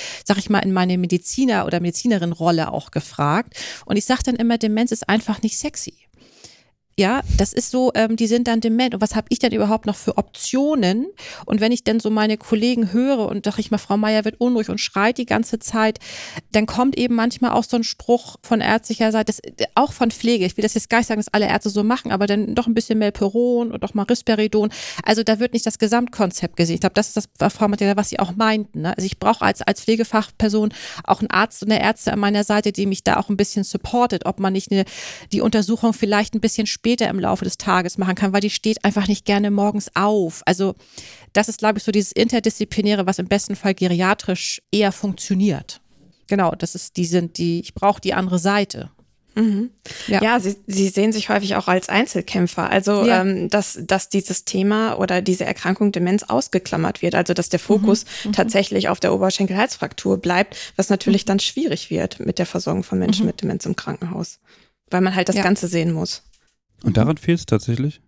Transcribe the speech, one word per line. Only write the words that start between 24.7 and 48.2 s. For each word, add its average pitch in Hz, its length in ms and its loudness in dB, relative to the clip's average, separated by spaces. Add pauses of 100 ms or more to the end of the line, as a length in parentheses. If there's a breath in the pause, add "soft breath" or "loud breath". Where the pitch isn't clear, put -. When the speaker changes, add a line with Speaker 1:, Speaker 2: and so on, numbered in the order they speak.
Speaker 1:
Also 220 200 2
da 220 180 2
wird 247 140 -2
nicht 233 100 0
das - 140 -4
Gesamtkonzept 226 800 0
gesehen. 165 160 2
Ich 170 80 -4
glaub, 190 100 2
das - 240 0
ist 208 100 -4 (120)
das, - 160 2
Frau 214 140 2
Matera, 202 280 2
was 208 140 0
Sie - 80 -8
auch 180 180 -2
meinten, 214 460 0
ne? 170 120 -2
Also 185 120 -2
ich - 120 -6
brauche 214 280 0
als, 196 160 -2
als - 180 -2
Pflegefachperson 220 920 0 (300 loud breath)
auch - 160 2
einen 214 100 -4
Arzt 208 320 -2
und 208 100 0
eine 214 80 2
Ärztin 214 320 0
an 208 60 -2
meiner 208 260 2
Seite, 208 260 0
die 196 140 -2
mich 190 180 -2
da - 140 2
auch - 140 0
ein 202 80 -2
bisschen 202 260 0
supportet, 240 600 -2
ob 185 140 -4
man 190 120 0
nicht 190 180 -4
eine, 196 140 4 (480 loud breath)
die - 80 2
Untersuchung 220 540 2
vielleicht 208 400 0
ein 214 80 0
bisschen 220 240 0
später 233 420 0
im 190 120 -2
Laufe - 240 0
des - 140 -6
Tages 185 380 0
machen 185 200 0
kann, 196 160 0
weil 202 80 4
die 208 100 0
steht - 340 -2
einfach 202 220 2
nicht 202 180 0
gerne 202 280 2
morgens 202 420 0
auf. 196 520 0
Also 185 280 2 (580 loud breath)
das 208 160 2
ist, 220 120 -6
glaub 214 160 2
ich, 202 80 -8
so 220 80 2
dieses 208 180 4
Interdisziplinäre, 208 960 0
was 185 140 0
im 180 80 -4
besten 202 260 0
Fall 196 180 0
geriatrisch 185 880 0 (120)
eher 202 180 4
funktioniert. - 880 -2 (460)
Genau, 190 300 2
das - 180 -6
ist, - 220 -12
die 175 80 0
sind 170 340 0
die, 170 220 0
ich - 140 -12
brauch 202 260 0
die 185 140 -2
andere 180 260 0